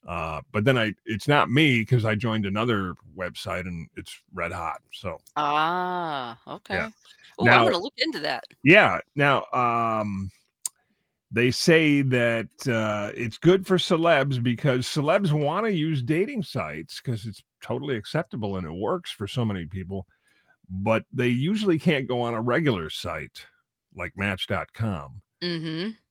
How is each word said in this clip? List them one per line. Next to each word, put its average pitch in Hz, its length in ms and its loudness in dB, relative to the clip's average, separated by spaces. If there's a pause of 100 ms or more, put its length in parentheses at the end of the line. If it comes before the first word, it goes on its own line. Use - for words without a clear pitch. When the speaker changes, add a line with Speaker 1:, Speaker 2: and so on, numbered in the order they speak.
Speaker 1:
Uh, 80 340 -6 (100)
but 107 120 0
then 127 140 4
I, 107 160 0 (120)
it's 110 220 -6
not 143 220 4
me, 123 340 4
'cause 113 220 2
I 110 100 0
joined 110 300 -2
another 101 480 0 (220)
website, 90 460 -8
and 87 340 -10
it's - 240 -16 (140)
red 85 180 -6
hot, 82 300 -8 (100)
so - 260 -10 (180)
Speaker 2:
Ah, 156 1040 -2 (300)
Speaker 1:
Yeah. 180 160 -2
Speaker 2:
okay. - 60 -14 (480)
Ooh, 117 100 6
I'm - 0 -
Speaker 1:
Now 120 140 8
Speaker 2:
gonna - 140 2
look 254 200 -8
into 302 220 -2
that. 147 240 -4 (180)
Speaker 1:
Yeah. 143 380 8 (160)
Now, 143 360 4
um, 110 760 0 (1040)
they 120 200 4
say 151 500 4
that, 120 460 2 (200)
uh, 107 480 0
it's 120 220 -8
good 185 280 4
for 185 120 2
celebs 147 640 2
because 123 440 0
celebs 156 460 2
wanna 156 380 0
use 156 320 0
dating 185 420 -2
sites 80 560 -8
'cause 110 260 -6
it's 104 160 -14 (200)
totally 131 340 -6
acceptable 107 600 -6
and 90 80 -6
it 76 60 -8
works 107 400 -4
for 101 160 -8
so 123 160 -2
many 95 220 -4
people, 92 400 -10 (640)
but 107 420 0
they 123 160 0
usually 170 500 2
can't 143 300 2
go 123 140 -2
on 117 120 -2
a 113 80 -4
regular 120 480 2
site 80 560 -10 (480)
like 87 220 -10
Match 98 320 -2
dot 85 260 -4
com 98 480 -4 (200)
Speaker 2:
Mm-hmm. 170 520 -6 (160)